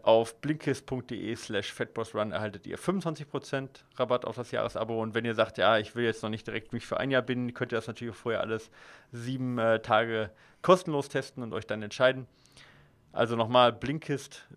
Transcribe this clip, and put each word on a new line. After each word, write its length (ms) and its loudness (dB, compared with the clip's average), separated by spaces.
auf 380 6
blinkist 460 -2
punkt 240 -6
de 260 -6
slash 360 -4
fatbossrun 600 -4
erhaltet 340 -6
ihr 120 -8
fünfundzwanzig 500 -2
Prozent 560 -6
Rabatt 280 0
auf 120 -6
das 160 -8
Jahresabo. 500 -2
Und 120 -6
wenn 120 0
ihr 80 -2
sagt, 240 0
ja, 180 6
ich 180 -2
will 100 0
jetzt 180 -2
noch 80 -4
nicht 160 -8
direkt 260 -8
mich 140 -6
für 120 -4
ein 120 -2
Jahr 100 4
binden, 320 -2
könnt 200 -4
ihr 40 0
das 100 -4
natürlich 280 -10
auch 40 -20
vorher 220 -2
alles 300 -4
sieben, 460 -4
äh, 220 4
Tage 500 2
kostenlos 480 4
testen 320 -6
und 100 -8
euch 140 -6
dann 160 -6
entscheiden. 440 2
Also 240 2
nochmal, 360 6
Blinkist 720 -6